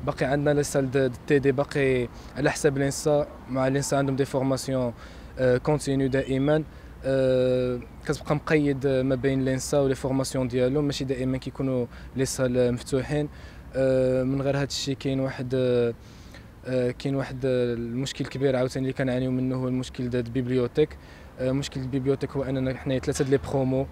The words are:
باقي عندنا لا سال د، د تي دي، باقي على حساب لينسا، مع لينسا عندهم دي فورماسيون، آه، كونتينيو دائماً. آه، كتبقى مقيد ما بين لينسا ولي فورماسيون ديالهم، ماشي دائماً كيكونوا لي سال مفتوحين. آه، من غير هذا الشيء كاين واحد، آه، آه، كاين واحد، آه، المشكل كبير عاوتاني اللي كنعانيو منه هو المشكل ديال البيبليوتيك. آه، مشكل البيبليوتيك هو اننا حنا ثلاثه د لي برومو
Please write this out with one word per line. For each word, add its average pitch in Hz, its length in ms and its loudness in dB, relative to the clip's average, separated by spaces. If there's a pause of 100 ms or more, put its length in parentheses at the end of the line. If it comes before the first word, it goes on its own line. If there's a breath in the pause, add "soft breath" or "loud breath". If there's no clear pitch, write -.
باقي 143 200 -2
عندنا 143 280 2
لا 147 80 2
سال 135 300 0
د، 139 60 2
د 131 140 4 (160)
تي 143 120 6
دي، 135 120 4
باقي 131 560 2 (300 loud breath)
على 143 140 2
حساب 139 260 2
لينسا، 147 500 0 (220)
مع 131 180 0
لينسا 139 280 0
عندهم 139 200 2
دي 131 100 2
فورماسيون، 131 680 0 (460 loud breath)
آه، 127 180 4
كونتينيو 139 500 2
دائماً. 135 560 2 (400 loud breath)
آه، 127 760 2 (260)
كتبقى 151 300 -2
مقيد 143 520 2
ما 131 280 2
بين 135 300 0
لينسا 131 340 0
ولي 135 160 2
فورماسيون 131 520 -2
ديالهم، 127 360 2
ماشي 139 220 -2
دائماً 131 320 -2
كيكونوا 131 480 -2 (300 loud breath)
لي 131 100 0
سال 123 480 2
مفتوحين. 135 560 -2 (460 loud breath)
آه، 131 480 4
من 135 180 0
غير 139 160 0
هذا 143 60 0
الشيء 139 320 -4
كاين 135 240 -2
واحد، 131 360 -4
آه، 123 380 4 (720 loud breath)
آه، 127 260 0
كاين 139 240 -4
واحد، 131 300 -4
آه، 123 280 2
المشكل 120 520 -4
كبير 131 300 0
عاوتاني 127 280 0
اللي 131 140 -2
كنعانيو 131 340 0
منه 127 240 0
هو 127 120 -2
المشكل 127 420 -4
ديال 120 160 0
البيبليوتيك. 123 720 0 (420 loud breath)
آه، 131 120 0
مشكل 135 300 -2
البيبليوتيك 131 500 0
هو 143 120 -2
اننا 131 340 -2
حنا 131 220 0
ثلاثه 143 260 0
د 131 40 -4
لي 135 80 6
برومو 131 540 0